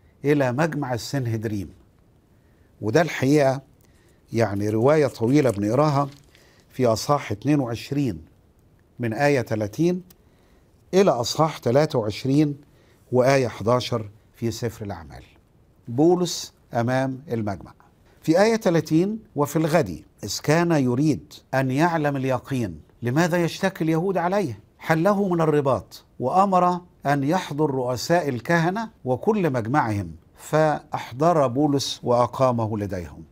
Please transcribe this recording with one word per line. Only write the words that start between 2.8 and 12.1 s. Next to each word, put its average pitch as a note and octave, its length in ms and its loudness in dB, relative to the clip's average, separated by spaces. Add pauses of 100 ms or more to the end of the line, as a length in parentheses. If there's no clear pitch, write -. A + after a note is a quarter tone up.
وده A#2 200 2
الحقيقة C#3 600 2 (720)
يعني G#2 360 0
رواية C3 380 4
طويلة C3 420 2
بنقراها C#3 600 0 (600)
في B2+ 160 -2
أصحاح B2+ 460 0
اتنين C#3+ 280 0
وعشرين A#2 640 -4 (760)
من A2+ 140 -4
آية C#3+ 280 2
تلاتين C#3 640 -2 (880)
إلى F#3 180 4
أصحاح C#3 460 -2
تلاتة C#3 420 2
وعشرين C#3 580 0 (540)